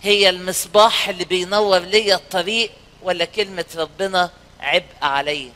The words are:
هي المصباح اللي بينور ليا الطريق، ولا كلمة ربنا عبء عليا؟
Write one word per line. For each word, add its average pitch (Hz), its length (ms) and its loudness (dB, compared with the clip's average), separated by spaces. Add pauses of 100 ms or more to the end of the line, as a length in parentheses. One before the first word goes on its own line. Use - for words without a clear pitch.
هي 202 260 4
المصباح 185 800 2
اللي 180 160 -6
بينور 185 540 2
ليا 196 360 2
الطريق، 202 560 -4 (320)
ولا 180 220 -2
كلمة 190 400 -6 (100)
ربنا 180 540 -2 (300)
عبء 165 260 0 (160)
عليا؟ 143 540 -4